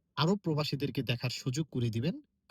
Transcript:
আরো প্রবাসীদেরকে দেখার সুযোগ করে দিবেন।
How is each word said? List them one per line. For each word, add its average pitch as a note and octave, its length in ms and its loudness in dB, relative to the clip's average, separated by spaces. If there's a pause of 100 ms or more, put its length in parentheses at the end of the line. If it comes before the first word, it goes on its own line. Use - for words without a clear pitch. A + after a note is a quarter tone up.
(180)
আরো D#3 160 4 (100)
প্রবাসীদেরকে C#3+ 580 0 (100)
দেখার A#2+ 300 -2
সুযোগ C#3 320 -2
করে A#2+ 220 2
দিবেন। D3 200 0 (360)